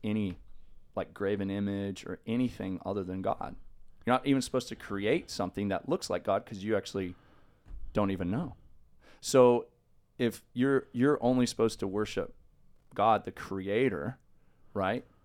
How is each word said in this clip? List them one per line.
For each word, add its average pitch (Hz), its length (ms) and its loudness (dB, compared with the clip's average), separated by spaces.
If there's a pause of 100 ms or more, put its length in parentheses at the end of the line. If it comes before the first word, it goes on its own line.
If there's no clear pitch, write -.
any, 104 340 -2 (600)
like, - 160 -4
graven 98 360 0
image 101 560 -2
or 92 220 -8
anything 113 580 -2
other 98 200 -2
than 92 160 -6
God. - 340 -4 (500)
You're 120 100 4
not 127 120 -2
even 135 140 4
supposed - 260 -2
to 113 80 -10
create 104 560 -2
something 101 380 -2
that 95 180 -2
looks - 220 -4
like 90 160 -4
God 101 200 0
'cause 101 160 -10
you 107 140 0
actually 95 400 -4 (760)
don't 101 180 2
even 90 180 -2
know. 131 260 -2 (680)
So 123 460 6 (500)
if 117 260 0 (100)
you're, 131 380 2
you're 131 320 4
only 123 220 4
supposed 113 340 0
to 98 80 -2
worship 101 460 -2 (600)
God, 107 280 4
the 95 80 -10
creator, 98 880 0 (560)
right? 101 320 0 (200)